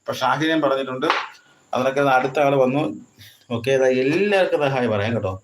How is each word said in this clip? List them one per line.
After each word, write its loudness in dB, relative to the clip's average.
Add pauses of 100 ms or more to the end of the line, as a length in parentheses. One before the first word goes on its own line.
അപ്പൊ -8
ഷാഹിനയും 0
പറഞ്ഞിട്ടുണ്ട്, -2 (680)
അതിനൊക്കെ 0 (140)
അടുത്ത 0
ആൾ 4
വന്നു. 0 (720)
ഓക്കെ, -2
ഇതാ 4 (160)
എല്ലാവർക്കും 0
ഇതാ 2
ഹായ് 0
പറയാം -2
കേട്ടോ. -4 (100)